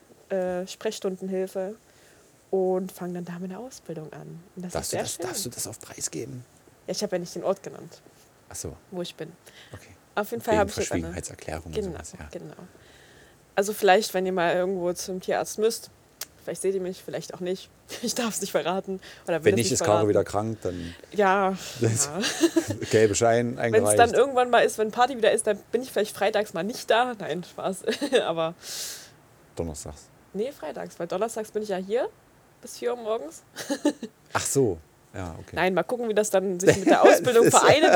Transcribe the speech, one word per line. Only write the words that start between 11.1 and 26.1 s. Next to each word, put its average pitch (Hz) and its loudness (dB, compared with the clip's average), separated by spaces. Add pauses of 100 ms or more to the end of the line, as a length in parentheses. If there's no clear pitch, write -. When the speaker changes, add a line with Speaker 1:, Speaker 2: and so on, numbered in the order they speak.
Speaker 2:
und 82 -10
Speaker 1:
Genau, 185 -4
Speaker 2:
sowas, - -14
ja. 76 -14
Speaker 1:
genau. 165 -14 (1000)
Also 202 0
vielleicht, 208 4
wenn 185 -2
ihr 185 -2
mal 170 2
irgendwo 180 -2
zum 185 -8
Tierarzt 139 -4
müsst, 220 -2 (520)
vielleicht - -10
seht 190 0
ihr 190 -4
mich, 185 -8
vielleicht 160 -10
auch 175 -12
nicht. 185 -6
<laughs> - -20 (240)
Ich 247 -4
darf's 233 -4
nicht 190 -8
verraten. 185 -2 (240)
Oder 170 0
will 151 -2
Speaker 2:
Wenn 104 6
Speaker 1:
es - 2
Speaker 2:
nicht, 117 2
Speaker 1:
nicht 127 0
Speaker 2:
ist 117 2
Caro 165 2
Speaker 1:
verraten. 107 4
Speaker 2:
wieder 101 4
krank, 107 -4
dann 85 -6 (160)
Speaker 1:
Ja, 190 2 (100)
Speaker 2:
<laughs> 127 -10
das 113 2
Speaker 1:
ja. 156 -6 (680)
Speaker 2:
gelbe 107 6
Schein 117 4
Speaker 1:
Wenn's - -8
Speaker 2:
eingereicht. 113 4
Speaker 1:
dann 233 6
irgendwann 247 4
mal 240 6
ist, 220 4
wenn 220 0
Party 254 2
wieder 214 4
ist, 226 0
dann 208 2 (140)
bin 240 0
ich 262 -12
vielleicht 208 -2